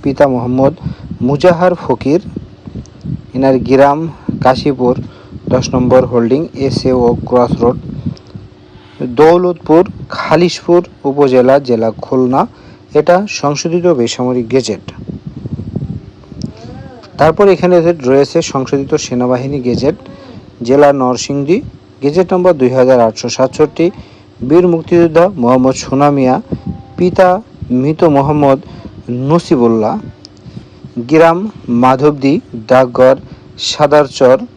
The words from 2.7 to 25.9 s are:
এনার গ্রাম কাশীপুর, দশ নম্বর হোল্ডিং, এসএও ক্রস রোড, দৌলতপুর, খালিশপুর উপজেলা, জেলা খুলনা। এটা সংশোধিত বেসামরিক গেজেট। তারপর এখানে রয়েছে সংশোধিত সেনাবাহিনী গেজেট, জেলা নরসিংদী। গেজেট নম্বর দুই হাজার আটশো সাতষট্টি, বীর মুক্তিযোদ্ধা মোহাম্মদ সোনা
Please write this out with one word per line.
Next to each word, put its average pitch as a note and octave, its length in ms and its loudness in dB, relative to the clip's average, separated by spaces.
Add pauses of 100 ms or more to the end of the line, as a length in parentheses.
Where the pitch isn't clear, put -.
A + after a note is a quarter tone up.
এনার C3 260 0
গ্রাম C#3 500 2 (320)
কাশীপুর, B2+ 540 0 (540)
দশ C3 260 -2
নম্বর B2+ 300 2
হোল্ডিং, A#2+ 480 0
এসএও B2+ 640 0 (100)
ক্রস B2 360 0
রোড, A#2+ 160 0 (1200)
দৌলতপুর, E3 920 2 (180)
খালিশপুর E3+ 760 0 (180)
উপজেলা, C3+ 560 4
জেলা A#2 320 -2
খুলনা। C3 560 -2 (460)
এটা F3 360 2
সংশোধিত E3 580 -4
বেসামরিক B2 640 -2
গেজেট। A2+ 400 -4 (2250)
তারপর D#3+ 300 2
এখানে F3 520 2
রয়েছে C3+ 420 0
সংশোধিত C#3 540 -4
সেনাবাহিনী B2+ 640 -4
গেজেট, B2 360 -2 (680)
জেলা C#3+ 300 4
নরসিংদী। C#3 680 -2 (420)
গেজেট E3+ 300 0
নম্বর F3+ 200 2
দুই C3 160 2
হাজার B2+ 300 4
আটশো A2+ 300 0
সাতষট্টি, D3+ 640 -2 (520)
বীর E3+ 240 4
মুক্তিযোদ্ধা E3+ 680 2
মোহাম্মদ B2+ 400 2
সোনা C#3+ 340 0